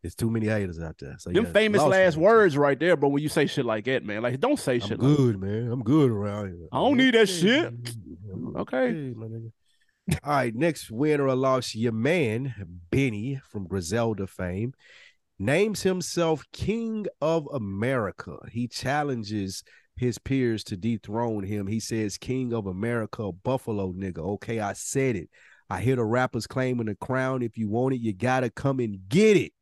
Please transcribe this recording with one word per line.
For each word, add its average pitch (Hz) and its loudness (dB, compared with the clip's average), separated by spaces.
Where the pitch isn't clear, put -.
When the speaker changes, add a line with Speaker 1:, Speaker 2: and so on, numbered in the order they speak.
Speaker 1:
There's 87 -10
too 117 0
many 110 0
haters 98 -2
out 80 -10
there. 69 -14
So, - -12
Speaker 2:
Them 208 2
Speaker 1:
yeah, - -8
Speaker 2:
famous 214 4
Speaker 1:
lost 151 6
Speaker 2:
last 185 6
Speaker 1:
him. 156 0
Speaker 2:
words 202 8
right 139 4
there, 170 4
but 139 4
when 143 0
you 151 -2
say 147 2
shit 127 -2
like 110 -2
that, 127 0
man, 104 -6
like, 123 -2
don't 277 2
say 123 0
Speaker 1:
"I'm 120 2
Speaker 2:
shit 104 -4
like 139 6
Speaker 1:
good, 120 4
man. 107 -4
I'm 123 -4
good 139 6
around 101 -4
here." 87 -12
Speaker 2:
I 127 -2
don't 247 4
need 254 4
that 220 8
Speaker 1:
"Okay, 190 0
Speaker 2:
shit. 208 4
Speaker 1:
man. 107 -12
Speaker 2:
Okay. 220 -6
Speaker 1:
Okay, 147 -6
my 110 -12
nigga." 113 -12
All 143 0
right, 123 2
next 147 -2
win 147 2
or 135 2
loss, 131 0
your 117 0
man, 123 0
Benny 131 0
from 98 -8
Griselda 98 -2
fame, 95 -6
names 175 0
himself 170 0
King 220 -4
of 156 0
America. 104 -4
He 120 -4
challenges 113 -4
his 123 -2
peers 123 -2
to 107 -8
dethrone 110 -4
him. 101 -4
He 110 -2
says, 110 -4
"King 127 -4
of 110 -4
America, 107 -4
Buffalo 101 -4
nigga. 92 -6
Okay, 101 -6
I 101 -2
said 135 -2
it. 90 -8
I 92 -4
hear 127 2
the 120 0
rappers 120 0
claiming 127 -2
the 107 -4
crown. 131 -2
If 117 -6
you 110 -2
want 127 0
it, 123 -4
you 110 -2
gotta 123 0
come 135 -2
and 101 -4
get 208 6
it." - 0